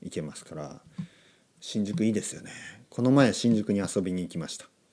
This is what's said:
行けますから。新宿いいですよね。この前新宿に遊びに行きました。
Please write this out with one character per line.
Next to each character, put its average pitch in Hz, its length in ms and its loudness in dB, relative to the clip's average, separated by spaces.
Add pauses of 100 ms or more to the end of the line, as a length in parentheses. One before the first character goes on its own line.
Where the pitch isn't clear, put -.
行 - 120 -12
け - 80 -4
ま 76 120 -8
す - 120 -16
か - 100 -16
ら。 135 260 -12 (800)
新 - 260 -4
宿 101 200 0
い 110 40 4
い 110 40 2
で 104 80 0
す - 120 -8
よ - 80 -12
ね。 - 100 -16 (380)
こ - 120 -6
の 127 100 4
前 135 220 8
新 117 240 4
宿 104 160 0
に 101 60 2
遊 98 220 0
び 92 120 -2
に 90 80 -2
行 87 80 -6
き - 80 -10
ま 80 100 -4
し - 100 -12
た。 - 120 -20 (220)